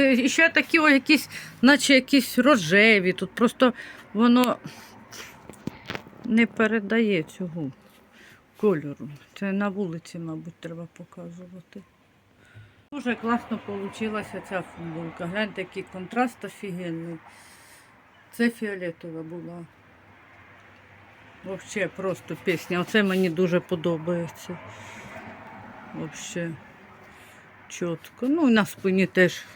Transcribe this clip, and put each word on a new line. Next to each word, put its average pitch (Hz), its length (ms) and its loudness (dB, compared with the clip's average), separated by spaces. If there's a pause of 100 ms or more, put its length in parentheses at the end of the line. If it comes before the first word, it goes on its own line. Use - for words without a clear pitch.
(180)
і - 120 2
ще 330 200 4
такі 320 300 2
о, 302 100 6
якісь, 277 400 4 (320)
наче 277 320 6
якісь 262 460 4
рожеві. 202 760 6
Тут 185 180 -8
просто 240 420 2 (400)
воно 240 440 4 (1700)
не 226 200 4
передає 214 800 0
цього 160 480 -8 (840)
кольору. 147 520 -2 (240)
Це 196 180 -6
на 202 180 -2
вулиці, 175 500 -8
мабуть, 160 400 -10
треба 165 280 -14 (100)
показувати. 175 840 -18 (1080)
Дуже 247 240 -4
класно 233 500 -4
получилася 202 840 -8
ця 185 120 -4
футболка. 165 640 -10
Гляньте, 190 360 -4
який 185 220 -10
контраст 226 640 -6
офігенний. 170 720 -8 (1120)
Це 233 180 0
фіолетова 180 720 -8
була. 165 420 -14 (1800)
Вообще 185 440 -6
просто 180 560 -6
пісня. 175 360 -2
Оце 208 240 2
мені 185 260 2
дуже 175 300 2
подобається. 170 960 -4 (1400)
Вообще 165 560 -8 (1160)
чітко. - 600 -8
Ну, 294 220 4
і 233 40 6
на 208 120 6
спині 190 400 2
теж 180 380 2 (120)